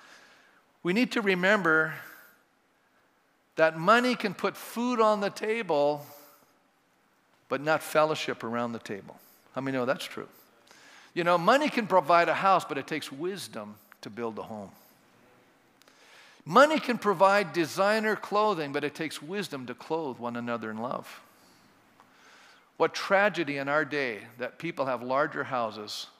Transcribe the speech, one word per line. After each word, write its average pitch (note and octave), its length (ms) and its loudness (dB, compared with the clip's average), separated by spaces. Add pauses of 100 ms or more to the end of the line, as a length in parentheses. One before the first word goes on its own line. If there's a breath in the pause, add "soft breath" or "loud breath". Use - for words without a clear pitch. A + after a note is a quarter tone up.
(840 loud breath)
we E3+ 80 0
need A#3 200 2
to B3 80 0
remember F3+ 720 4 (1600 loud breath)
that D#3+ 200 4
money A3+ 380 4
can G3+ 180 -4
put - 240 -4
food A#3+ 440 -2
on G#3+ 180 4
the G3 120 -2
table, D3 760 0 (1400)
but C3 120 -4
not D3+ 220 0
fellowship D3+ 640 0
around A#2 260 -4
the A2+ 80 -8
table. - 400 -14 (380)
How C3 40 -8
many C3+ 160 -4
know B2 80 -2
that's C3 200 -2
true? - 240 -12 (840 loud breath)
You E3+ 120 -4
know, F3 120 4
money A#3+ 320 4
can G#3+ 200 -2
provide E3+ 400 6
a D#3 60 2
house, F3+ 300 4
but C#3+ 140 -6
it C3 80 -8
takes D#3 240 -8
wisdom C3+ 680 -10 (260)
to B2+ 80 -14
build A2 280 -8
a F#2 60 -8
home. G2+ 260 -12 (1700 loud breath)
Money C#4 340 6
can A#3 180 -2
provide G3 560 4
designer F#3+ 640 0
clothing, G3 560 0
but C#3+ 140 -4
it C#3+ 100 -4
takes D#3 260 -8
wisdom D3+ 460 -8
to A#2+ 80 -8
clothe D3 460 -8
one A#2+ 160 -6
another A#2 340 -6
in A2 80 -8
love. - 420 -8 (1600 soft breath)
What D#3+ 160 2
tragedy F3 640 0
in C#3 140 -4
our D3+ 160 2
day B2 400 -4 (100)
that A#2+ 220 -8
people D#3+ 260 -6
have B2 180 -4
larger C#3+ 420 -2
houses, A2 640 -6 (120)